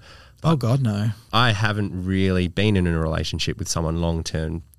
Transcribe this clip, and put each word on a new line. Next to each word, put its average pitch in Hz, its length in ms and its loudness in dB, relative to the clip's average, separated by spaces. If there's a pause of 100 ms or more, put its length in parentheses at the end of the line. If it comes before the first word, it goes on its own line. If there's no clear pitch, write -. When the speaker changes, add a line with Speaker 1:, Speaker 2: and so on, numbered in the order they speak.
(440)
Speaker 1:
Oh, 160 80 4
Speaker 2:
But 165 80 2
Speaker 1:
God, 123 220 0
no. 107 280 0 (220)
Speaker 2:
I 117 200 4
haven't 101 540 -2
really 95 420 2
been 101 300 2
in 90 100 2
a 82 120 2
relationship 80 580 -2
with 90 100 -6
someone 82 340 -2
long-term 82 600 -2 (160)